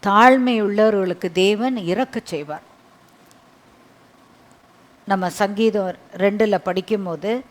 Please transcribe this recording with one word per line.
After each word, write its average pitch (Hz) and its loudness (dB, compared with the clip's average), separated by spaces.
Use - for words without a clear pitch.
தாழ்மை 247 6
உள்ளவர்களுக்கு 202 0
தேவன் 208 0
இரக்க 214 -4
செய்வார். 147 -10
நம்ம 190 -2
சங்கீதம் 202 -2
ரெண்டுல 202 0
படிக்கும்போது 190 -6